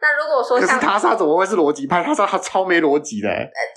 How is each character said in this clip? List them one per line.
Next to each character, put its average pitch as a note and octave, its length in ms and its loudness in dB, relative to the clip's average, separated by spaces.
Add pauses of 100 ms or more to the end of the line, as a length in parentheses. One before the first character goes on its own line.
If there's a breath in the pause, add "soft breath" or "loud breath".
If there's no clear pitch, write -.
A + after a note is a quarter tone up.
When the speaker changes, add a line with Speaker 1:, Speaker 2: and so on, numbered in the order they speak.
Speaker 1:
那 D4+ 160 2
如 D4+ 100 -2
果 C#4 160 2
说 B3 160 2
像 D#4+ 80 2
Speaker 2:
可 D4+ 60 4
是 C4 60 0
他 G3 180 0
杀 - 180 0
怎 F#3+ 80 0
么 D#3 140 2
会 F#3+ 80 2
是 G3 100 -4
逻 D3+ 160 2
辑 C#3+ 140 -6
派？ F3 180 0
他 C#4+ 80 -2
杀 G#3 140 0
他 G3 140 -2
超 F#3+ 260 -2
没 F3 160 2
逻 D3 180 2
辑 A2+ 220 -10
的 G2+ 80 -2
欸。 F#2+ 140 -2
Speaker 1:
呃， - 160 -14 (180)